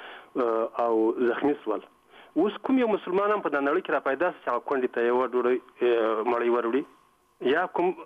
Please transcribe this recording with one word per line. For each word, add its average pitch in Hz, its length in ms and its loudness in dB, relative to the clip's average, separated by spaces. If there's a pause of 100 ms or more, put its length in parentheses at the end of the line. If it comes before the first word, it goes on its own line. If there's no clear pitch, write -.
(360)
آه، 113 320 0 (160)
او 110 300 2 (140)
زخمي 143 260 0 (100)
سول. 107 160 -4 (540)
اوس 214 180 2 (100)
کوم 262 160 2
یو 240 100 2
مسلمان 196 440 0
هم 208 80 0
په 180 80 -2
دا 143 120 -2
نړۍ 143 260 0
کې - 40 -4
را 147 100 0
پیدا 139 300 0
سي - 140 -10
چې - 40 -10
هغه 120 200 -2
کونډې 127 260 0
ته 123 60 -2
یوه 123 320 2
ډوډۍ، 123 260 2 (240)
آه، 113 480 2
مړۍ 120 240 0
وروړي، 120 300 0 (560)
یا 160 260 2
کوم، 175 280 0 (100)